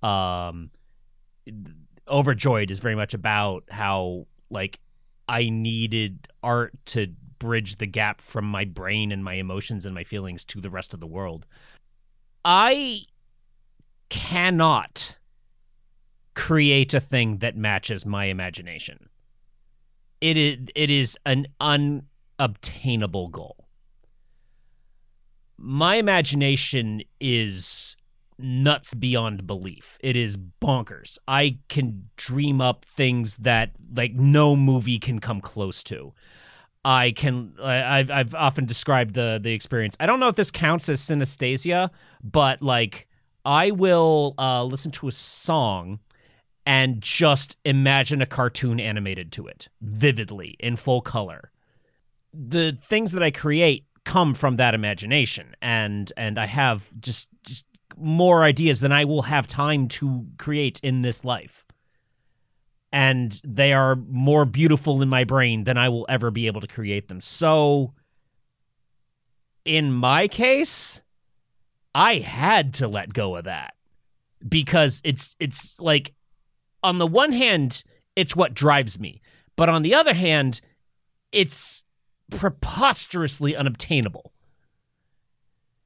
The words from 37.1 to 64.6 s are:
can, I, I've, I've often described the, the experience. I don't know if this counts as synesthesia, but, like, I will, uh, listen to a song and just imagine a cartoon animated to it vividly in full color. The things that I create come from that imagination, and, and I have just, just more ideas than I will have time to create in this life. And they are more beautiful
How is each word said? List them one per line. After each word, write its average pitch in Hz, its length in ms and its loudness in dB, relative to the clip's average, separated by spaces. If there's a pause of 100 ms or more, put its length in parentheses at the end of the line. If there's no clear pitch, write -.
can, 123 460 -4
I, 131 380 0
I've, 135 140 2
I've 135 240 -2
often 143 300 0
described 120 500 0
the, 113 260 0
the 113 120 -2
experience. 110 460 -4
I 151 60 -2
don't 247 140 2
know 262 80 2
if 214 80 0
this 208 160 0
counts 170 360 0
as 139 140 0
synesthesia, 147 880 -2 (340)
but, 135 380 2
like, 120 460 0 (360)
I 160 280 4
will, 160 640 4
uh, 127 260 0
listen 135 280 -6
to - 160 -10
a 123 40 -6
song 104 880 -2 (680)
and 131 340 2
just - 640 2
imagine 139 560 2
a 127 60 -2
cartoon 123 520 -2
animated 98 520 -6
to 67 160 -14
it - 200 -18 (140)
vividly 107 760 -2
in 117 160 -4
full 123 260 0
color. 92 480 -8 (840)
The 156 480 0
things 214 300 0
that 180 100 0
I 151 80 4
create 151 540 2 (200)
come 170 300 2
from 127 220 0
that 120 180 4
imagination, 104 840 -2
and, 107 580 -2
and 110 200 -4
I 110 80 -2
have 117 420 0 (120)
just, - 300 -8 (140)
just - 220 -18 (320)
more 165 460 6
ideas 147 360 4
than 139 120 2
I 143 140 4
will 143 180 0
have 139 240 0
time 143 420 0
to 131 360 -4 (120)
create 147 460 -2
in 131 180 0
this 123 240 -4
life. 117 400 -8 (1300)
And 127 520 0
they 139 300 2
are 131 220 4
more 135 500 4
beautiful 143 560 4